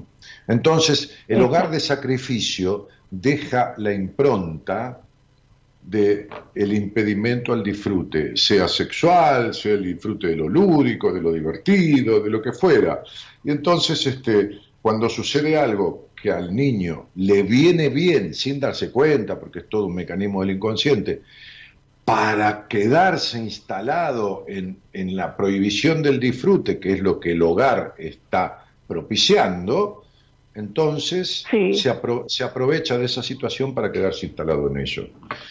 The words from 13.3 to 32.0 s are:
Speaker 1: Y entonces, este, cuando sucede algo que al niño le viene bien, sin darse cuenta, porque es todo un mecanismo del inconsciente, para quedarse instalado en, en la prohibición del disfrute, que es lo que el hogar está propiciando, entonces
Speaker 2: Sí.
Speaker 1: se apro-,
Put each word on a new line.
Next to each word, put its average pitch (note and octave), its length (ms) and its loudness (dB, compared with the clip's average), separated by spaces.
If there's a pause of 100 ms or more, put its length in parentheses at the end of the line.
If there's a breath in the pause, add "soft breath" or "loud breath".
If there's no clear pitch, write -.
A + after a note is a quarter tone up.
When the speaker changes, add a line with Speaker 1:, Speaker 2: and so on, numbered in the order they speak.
Speaker 1:
Y C#3+ 80 -2
entonces, D#3 560 0
este, G#2+ 520 0 (220)
cuando A2 280 0
sucede D3 480 0
algo G2+ 580 0
que G#2 160 -2
al F2 240 -4
niño G#2 600 0
le G2 280 4
viene D3+ 460 4
bien, C#3 440 0
sin C#3 260 -4
darse G#2 320 -4
cuenta, A#2 480 2
porque - 200 -16
es - 100 -18
todo G#2 180 0
un F2 80 -6
mecanismo F#2+ 460 -4
del G2 100 -2
inconsciente, G#2+ 680 -2 (840 loud breath)
para G#2+ 640 0
quedarse C3 720 2
instalado A2+ 1080 -4
en, F#2+ 300 -10 (160)
en F#2+ 220 -6
la F2 200 -6
prohibición G#2 680 2
del C#3 180 2
disfrute, B2+ 600 0
que F#2+ 140 -2
es F2+ 80 -2
lo F#2 180 0
que E2+ 120 -2
el E2+ 100 2
hogar G2 560 2
está - 680 -6 (240 loud breath)
propiciando, G#2+ 1160 0 (500 soft breath)
entonces D3+ 920 -4
Speaker 2:
Sí. G3 240 2
Speaker 1:
se - 160 0
apro-, A#2+ 400 -2